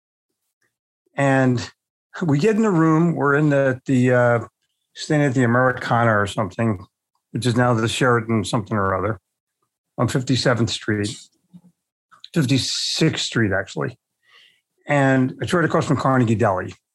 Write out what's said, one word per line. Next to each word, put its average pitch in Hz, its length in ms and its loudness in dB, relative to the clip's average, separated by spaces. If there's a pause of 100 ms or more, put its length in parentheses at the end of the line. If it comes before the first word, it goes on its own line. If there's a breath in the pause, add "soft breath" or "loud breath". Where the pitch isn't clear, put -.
(1160)
And 135 560 0 (520)
we 151 160 2
get 214 160 2
in 214 60 0
the 220 100 2
room. 160 440 2
We're 139 200 0
in 151 140 2
the, 135 360 0
the, 127 280 2
uh, 120 260 2 (540)
staying 151 300 -2
at 139 100 0
the 127 100 2
Americana 120 760 2
or 101 80 0
something, 101 580 -4 (460)
which 113 140 -4
is 120 100 0
now 123 180 2
the 113 140 0
Sheraton 113 580 0
something 110 320 -4
or 95 180 0
other 95 240 -4 (760)
on 123 100 0
fifty-seventh 123 640 0
Street, 104 480 -6 (1160)
fifty-sixth 139 880 -2
Street, 110 300 -2
actually. 98 440 -6 (920 soft breath)
And 135 540 2
it's 120 120 -6
right 170 120 2
across 160 200 0
from 135 120 0
Carnegie 127 380 2
Deli, 98 380 0 (220)